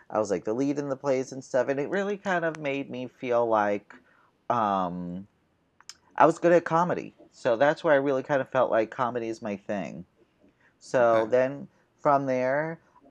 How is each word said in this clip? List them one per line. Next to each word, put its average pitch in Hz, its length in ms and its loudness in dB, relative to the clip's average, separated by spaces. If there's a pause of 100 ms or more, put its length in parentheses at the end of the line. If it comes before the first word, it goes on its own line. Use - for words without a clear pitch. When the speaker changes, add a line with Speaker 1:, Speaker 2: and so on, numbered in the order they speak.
Speaker 1:
I 107 100 0
was, 104 120 0
like, 90 140 -2
the 110 80 -2
lead 139 260 -2
in 143 100 -6
the 131 60 -4
plays 131 380 -2
and 131 100 -12
stuff, 123 240 0
and 139 120 -2
it 139 100 -4
really 196 280 -4
kind 180 280 -2
of 160 140 -4
made 139 300 -4
me 123 180 -8
feel 120 380 0
like, 104 480 0 (560)
um, 92 800 -2 (880)
I - 80 8
was 156 140 4
good 170 140 4
at 165 100 4
comedy. 165 520 -2 (160)
So 117 260 -2
that's 147 260 2
where 160 100 4
I 139 40 6
really 135 260 0
kind 139 180 0
of 127 80 -6
felt 127 220 0
like 107 200 0
comedy 120 360 -4
is 113 140 -8
my 104 160 -6
thing. 90 480 -8 (720)
So 117 440 2
Speaker 2:
Okay. 110 80 -4
Speaker 1:
then 131 360 0 (320)
from 139 260 2
there, 135 540 -2 (320)